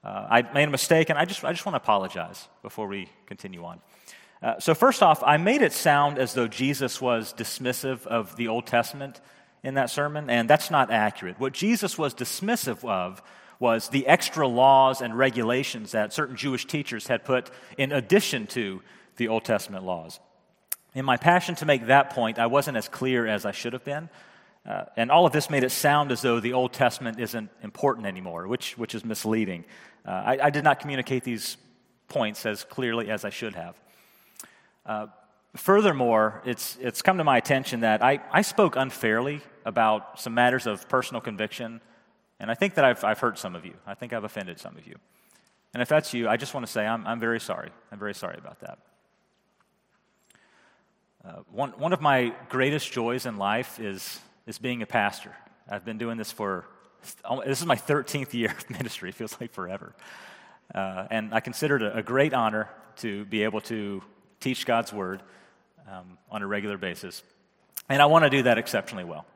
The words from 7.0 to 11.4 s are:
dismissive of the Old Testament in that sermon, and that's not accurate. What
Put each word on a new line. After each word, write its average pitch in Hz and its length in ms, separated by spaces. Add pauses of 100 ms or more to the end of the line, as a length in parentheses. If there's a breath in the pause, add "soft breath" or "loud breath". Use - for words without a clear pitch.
dismissive 127 720
of 113 300
the 117 140
Old 117 180
Testament 127 540 (420 soft breath)
in 135 120
that 131 140
sermon, 147 400
and 117 200
that's 151 200
not 139 220
accurate. 107 480
What 135 140